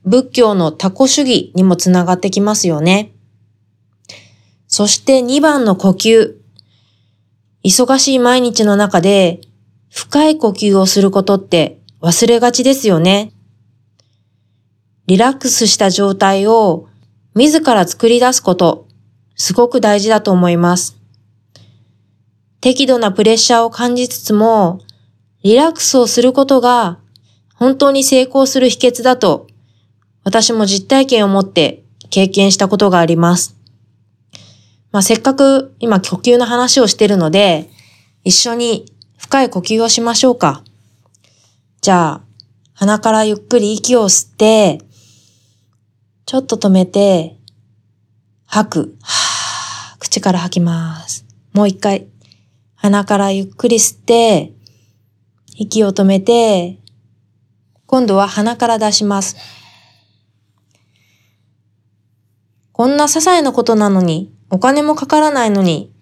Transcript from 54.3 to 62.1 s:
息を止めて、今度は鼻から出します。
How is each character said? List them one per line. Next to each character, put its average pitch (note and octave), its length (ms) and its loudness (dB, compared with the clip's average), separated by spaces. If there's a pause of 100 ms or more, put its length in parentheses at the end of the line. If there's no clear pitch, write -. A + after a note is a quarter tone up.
息 G#3+ 280 -2
を G3 80 0
止 G3 140 -2
め F#3+ 160 2
て、 G3+ 580 0 (1080)
今 C4 200 0
度 G3+ 100 0
は G3 120 2
鼻 G#3+ 280 -4
か A#3 120 -2
ら A3+ 120 0
出 G#3+ 120 -2
し G#3 120 -2
ま G3+ 180 -2
す。 - 140 -10 (3250)